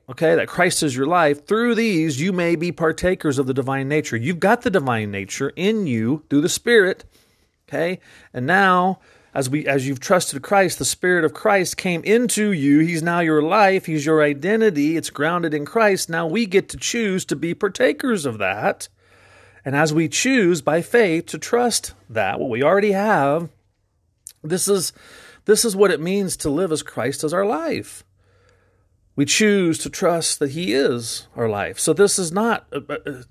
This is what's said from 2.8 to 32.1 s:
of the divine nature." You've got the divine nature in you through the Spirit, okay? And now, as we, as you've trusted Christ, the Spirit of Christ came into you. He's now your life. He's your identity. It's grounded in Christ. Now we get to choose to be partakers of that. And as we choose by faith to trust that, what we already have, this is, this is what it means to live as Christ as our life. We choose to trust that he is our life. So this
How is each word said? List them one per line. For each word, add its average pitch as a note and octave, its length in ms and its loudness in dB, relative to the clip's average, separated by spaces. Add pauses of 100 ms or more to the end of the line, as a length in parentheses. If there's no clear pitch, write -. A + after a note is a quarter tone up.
of C3 80 0
the C3 60 0
divine C3+ 340 -4
nature." D3 300 -2
You've D3+ 220 -4
got A#3+ 220 2
the B3 80 -2
divine B2 420 -2
nature G2 440 -6
in G3+ 320 -2
you A#2+ 420 -2
through C#3+ 120 2
the E3 80 0
Spirit, G#3 560 2 (640)
okay? E3+ 320 -4 (340)
And B2 120 -6
now, F#3 540 2 (340)
as C3 160 -2
we, D3 180 -2
as C#3 200 0
you've C3+ 120 -4
trusted D#3+ 420 0
Christ, G3 380 2
the C3+ 60 -2
Spirit F3+ 380 0
of D3 100 0
Christ G3 440 0
came F3 260 -2
into G#3+ 480 2
you. C#3+ 280 4
He's D#3+ 240 0
now E3+ 160 0
your D#3 220 2
life. F#3+ 440 4
He's D3+ 200 -2
your D#3 180 4
identity. D#3+ 720 0
It's - 140 -6
grounded E3 420 -2
in D3 100 -2
Christ. G#3 460 0
Now E3 180 -2
we A3 180 0
get F#3 240 0
to C#3+ 80 -12
choose G3 480 -2
to E3+ 100 -4
be D#3+ 180 -4
partakers A#3 720 -2
of A2 140 -6
that. G#2 480 -4 (760)
And C3+ 120 -4
as D3+ 180 2
we D#3+ 140 2
choose F#3 540 2
by D#3 200 0
faith E3+ 460 0
to E3 100 -10
trust A#3 560 -2 (160)
that, G#2+ 300 -2
what C#3+ 100 -4
we A#2 140 -2
already G3 300 2
have, E3+ 560 0 (920)
this D#3+ 260 -4
is, G3 260 0 (520)
this G#3+ 200 4
is G3 100 -2
what G3 160 6
it C#3+ 80 0
means F#3 380 -2
to D#3+ 120 -4
live E3 220 0
as D3 120 -4
Christ - 400 -6
as D#3 100 -2
our F#3+ 120 0
life. - 580 -6 (1120)
We C#3+ 100 2
choose G3 540 2
to D3 100 -10
trust E3+ 500 -2
that C#3+ 120 -2
he F3 220 -4
is B2+ 600 -2
our A2+ 140 -2
life. G2+ 300 -4
So - 120 0
this G3 280 4